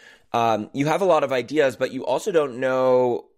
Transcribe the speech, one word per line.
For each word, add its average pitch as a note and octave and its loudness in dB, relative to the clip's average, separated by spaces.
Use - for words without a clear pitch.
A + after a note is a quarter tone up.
um, A2+ 0
you C#3 -2
have D#3+ 0
a G3 0
lot D#3 4
of C3 -4
ideas, C3 0
but B2+ -4
you C3 -8
also D#3+ -2
don't C#3+ 0
know B2+ 2